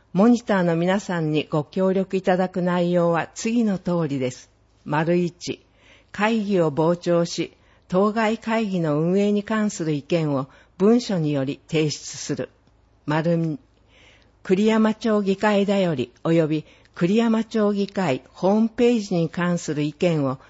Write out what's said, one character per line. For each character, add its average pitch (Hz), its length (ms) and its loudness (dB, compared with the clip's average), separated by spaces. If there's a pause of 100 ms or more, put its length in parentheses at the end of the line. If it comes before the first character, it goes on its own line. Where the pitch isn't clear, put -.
(120)
モ 202 160 4
ニ 240 140 4
タ 202 180 0
ー 180 40 2
の 170 120 2
皆 185 240 0
さ 175 220 -4
ん 156 100 -2
に 151 180 -2
ご 151 140 -2
協 190 300 -2
力 190 240 -2
い 185 40 -4
た 185 140 0
だ 185 140 0
く 185 120 -6
内 175 300 0
容 170 200 2
は 160 240 -2
次 226 280 -2
の 196 160 0
通 175 260 -2
り 139 140 -4
で 127 120 -2
す。 - 180 -18 (340)
丸 156 320 0
一、 - 500 -4 (460)
会 220 320 0
議 196 160 0
を 160 120 2
傍 160 260 2
聴 170 260 0
し、 - 300 -6 (340)
当 196 240 2
該 220 260 0
会 220 300 -2
議 185 140 -2
の 151 180 0
運 175 180 0
営 202 140 2
に 208 120 0
関 214 260 -2
す 165 160 -6
る 156 80 0
意 143 100 -4
見 160 300 -2
を 135 140 -2 (300)
文 220 220 4
書 214 200 -4
に 151 120 0
よ 135 140 -2
り 139 240 -6
提 156 200 0
出 - 280 -10
す - 180 -6
る。 - 140 -6 (560)
丸 165 320 0
二、 160 220 -4 (840)
栗 196 220 2
山 220 280 2
町 214 280 0
議 190 160 0
会 202 280 2
だ 196 140 2
よ 175 160 0
り 123 160 -4 (140)
及 165 220 4
び 151 180 -4 (300)
栗 180 220 0
山 226 260 2
町 208 300 0
議 202 140 -2
会 156 440 -2
ホ 185 200 0
ー 214 100 4
ム 226 80 2
ペ 240 220 2
ー 233 100 2
ジ 202 140 -4
に 165 140 0
関 175 280 -2
す 156 180 -6
る 147 80 -2
意 151 80 -2
見 160 320 0
を 131 160 -4 (100)